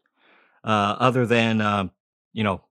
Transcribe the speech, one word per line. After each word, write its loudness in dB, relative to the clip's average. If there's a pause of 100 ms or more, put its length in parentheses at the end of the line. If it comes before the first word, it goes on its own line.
(640)
Uh, 0
other 2
than, 2
uh, 0 (460)
you -4
know, -2